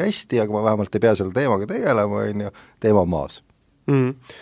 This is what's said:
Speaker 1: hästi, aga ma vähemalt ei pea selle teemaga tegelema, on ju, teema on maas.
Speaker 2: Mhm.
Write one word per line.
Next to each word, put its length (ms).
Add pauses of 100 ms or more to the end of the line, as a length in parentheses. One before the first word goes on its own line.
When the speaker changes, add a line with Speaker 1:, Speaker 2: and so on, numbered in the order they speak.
Speaker 1:
hästi, 340
aga 120
ma 100
vähemalt 320
ei 60
pea 160
selle 160
teemaga 340
tegelema, 640
on 120
ju, 100 (300)
teema 200
on 80
maas. 340 (460)
Speaker 2:
Mhm. 260 (280)